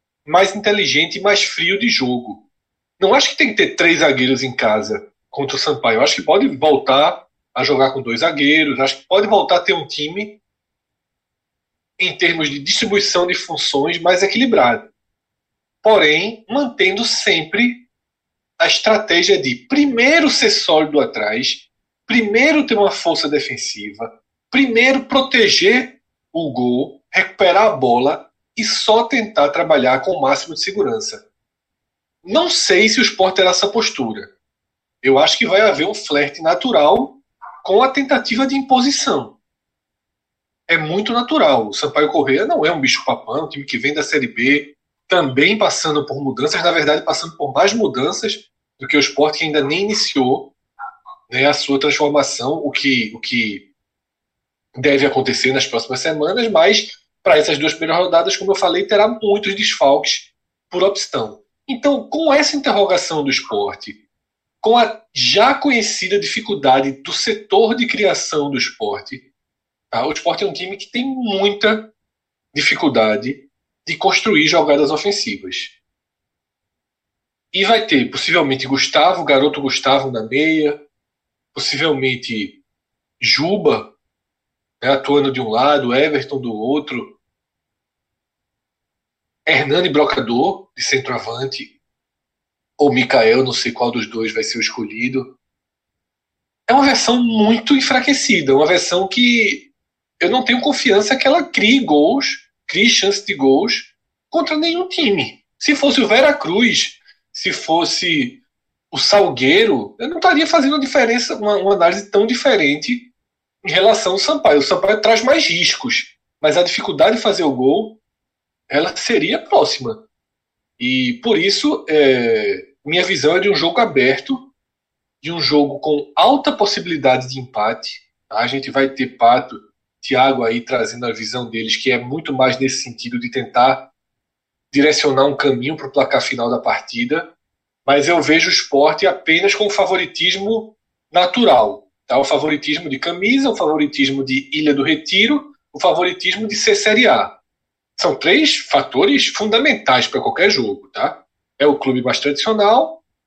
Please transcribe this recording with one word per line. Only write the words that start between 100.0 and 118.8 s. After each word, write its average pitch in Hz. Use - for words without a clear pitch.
eu 175
não 254
tenho 247
confiança 233
que 269
ela 302
crie 226
gols, 170
crie 214
chance 196
de 202
gols 135
contra 311
nenhum 339
time. 202
Se -
fosse 269
o 208
Veracruz, 233
se -
fosse 160
o -
Salgueiro, 156
eu 262
não 339
estaria 320
fazendo 285
uma 302
diferença, 247
uma, 208
uma 190
análise 175
tão 214
diferente 233
em 196
relação 190
ao 196
Sampaio. 233
O 135
Sampaio 196
traz 220
mais 302
riscos, -
mas 151
a 180
dificuldade 175
de 226
fazer -
o 147
gol, 139
ela -